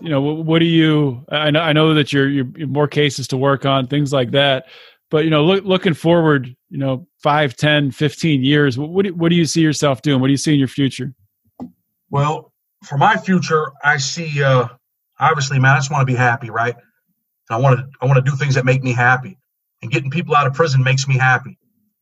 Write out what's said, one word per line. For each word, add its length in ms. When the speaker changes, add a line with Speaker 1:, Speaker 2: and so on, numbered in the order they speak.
Speaker 1:
You 60
know, 120
wh-, 240
what 140
do 60
you, 640
I 220
know, 100
I 120
know 200
that 200
you're, 160
you're, 160
you 100
have 40
more 180
cases 420
to 80
work 280
on, 220
things 260
like 180
that. 360
But, 140
you 60
know, 160
look, 180
looking 300
forward, 600
you 80
know, 300
five, 320
ten, 360
fifteen 520
years, 320
wh-, 140
what 160
do, 100
what 140
do 60
you 100
see 160
yourself 400
doing? 200
What 60
do 40
you 60
see 160
in 60
your 80
future? 460
Speaker 2:
Well, 440
for 140
my 180
future, 560
I 140
see, 460
uh, 240
obviously, 400
man, 140
I 40
just 140
wanna 140
be 100
happy, 340
right? 260
And 80
I 80
wanna, 300
I 40
wanna 160
do 140
things 200
that 100
make 180
me 100
happy. 440
And 100
getting 180
people 260
out 120
of 60
prison 300
makes 240
me 100
happy. 400